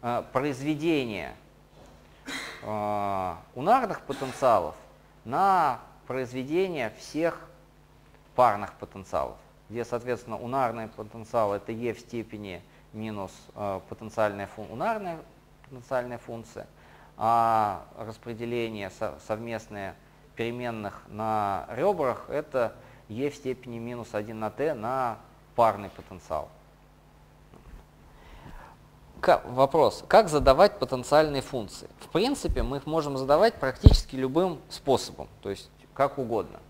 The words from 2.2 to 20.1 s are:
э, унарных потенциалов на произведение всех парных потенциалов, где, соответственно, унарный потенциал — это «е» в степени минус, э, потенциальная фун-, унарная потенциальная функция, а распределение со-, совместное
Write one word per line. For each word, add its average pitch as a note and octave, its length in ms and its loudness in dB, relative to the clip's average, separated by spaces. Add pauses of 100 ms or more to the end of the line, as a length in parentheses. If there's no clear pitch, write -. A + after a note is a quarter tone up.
э, G2+ 720 -2 (180)
унарных G3 480 2
потенциалов B2 760 2 (480)
на D#3 560 2 (280)
произведение C3 920 -2
всех - 500 -4 (880)
парных G2+ 380 4
потенциалов, E2 640 -6 (320)
где, A2+ 160 -6
соответственно, A#2 520 -6
унарный A#2 520 -2
потенциал — A2 680 -2
это G2+ 160 -6
«е» A#2 220 -4
в - 60 -10
степени G#2 600 -10 (300)
минус, G#2+ 400 -8 (240)
э, G2 320 -4
потенциальная G#2+ 600 -2
фун-, G2+ 240 -14
унарная F3 480 -4 (440)
потенциальная B2 540 -6
функция, A2+ 500 -12 (500)
а A2+ 680 2 (120)
распределение A2+ 920 -6
со-, F2+ 360 -6
совместное G#2+ 680 -8 (400)